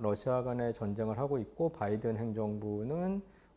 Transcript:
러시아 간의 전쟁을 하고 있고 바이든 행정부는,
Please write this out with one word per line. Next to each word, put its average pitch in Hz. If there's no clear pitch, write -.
러시아 117
간의 120
전쟁을 107
하고 139
있고 139
바이든 110
행정부는, 110